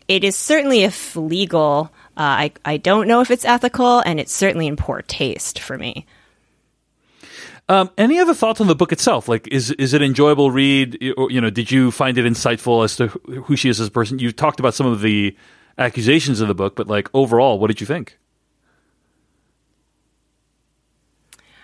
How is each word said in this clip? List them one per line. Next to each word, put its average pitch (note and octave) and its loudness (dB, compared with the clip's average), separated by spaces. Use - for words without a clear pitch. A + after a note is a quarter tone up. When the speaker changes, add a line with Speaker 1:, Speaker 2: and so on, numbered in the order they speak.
Speaker 1:
it F#3+ 0
is G3 0
certainly, C#4 2
if - -4
legal, D#3+ 0
uh, D3 0
I, - -10
I D3+ -4
don't G3 0
know A#3 4
if B3+ 0
it's - -2
ethical, A#3+ 2
and E3 0
it's - -8
certainly F3+ 0
in D3 -4
poor C3+ -6
taste - -6
for - -10
me. - -12
Speaker 2:
Um, F#3+ 2
any B3+ 4
other E4+ 4
thoughts A3 0
on G#3+ 2
the F3 4
book E3 0
itself? D#3 0
Like, A2+ -2
is, B2 -2
is C3 -2
it D3 4
enjoyable C#3+ 4
read? C3+ 2
Y-, C3 -4
or, C3 -2
you B2 0
know, A2+ 0
did F#2+ -4
you B2+ 4
find B2+ -2
it A#2+ 2
insightful A#2 0
as G#2 -2
to A#2 0
wh-, - -14
who D3 0
she C3 0
is G#2+ 0
as A2 -4
a - -12
person? A#2 -2
You A#2+ -4
talked D3+ -2
about B2+ 0
some C3+ -2
of A2 0
the G#2 0
accusations B2 0
of G#2+ 0
the G2+ -2
book, F#2+ -4
but, G#2 -6
like, G#2 -2
overall, B2 2
what G#2+ 2
did A2 -4
you G#2+ -10
think? C#3 -8